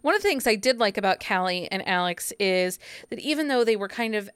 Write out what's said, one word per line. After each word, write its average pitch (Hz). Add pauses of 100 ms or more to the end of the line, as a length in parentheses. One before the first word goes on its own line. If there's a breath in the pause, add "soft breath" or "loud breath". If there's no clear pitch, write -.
One 311
of 415
the 403
things 277
I 226
did 247
like 208
about 196
Callie 185
and 196
Alex 180
is 185 (320 loud breath)
that 233
even 302
though 247
they 226
were 196
kind 226
of 202